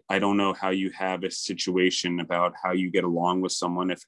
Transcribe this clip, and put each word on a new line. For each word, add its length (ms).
I 100
don't 160
know 160
how 200
you 180
have 340
a 80
situation 880
about 320
how 120
you 180
get 140
along 340
with 140
someone 380
if 160